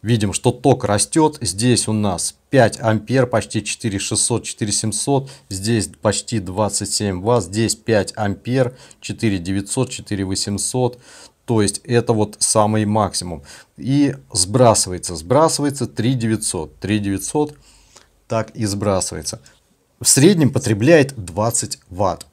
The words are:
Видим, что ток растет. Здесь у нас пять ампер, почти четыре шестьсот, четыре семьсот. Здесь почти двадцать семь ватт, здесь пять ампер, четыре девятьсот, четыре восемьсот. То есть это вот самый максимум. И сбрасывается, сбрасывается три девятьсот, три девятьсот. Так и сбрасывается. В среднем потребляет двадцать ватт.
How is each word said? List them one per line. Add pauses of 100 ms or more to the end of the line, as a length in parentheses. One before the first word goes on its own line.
Видим,
что
ток
растет.
Здесь
у
нас (120)
пять
ампер,
почти
четыре
шестьсот,
четыре
семьсот. (200)
Здесь (120)
почти
двадцать
семь
ватт,
здесь
пять
ампер, (240)
четыре
девятьсот,
четыре
восемьсот. (420)
То
есть
это
вот
самый
максимум. (320)
И (160)
сбрасывается,
сбрасывается
три
девятьсот,
три
девятьсот. (720)
Так
и
сбрасывается. (580)
В
среднем
потребляет
двадцать (120)
ватт.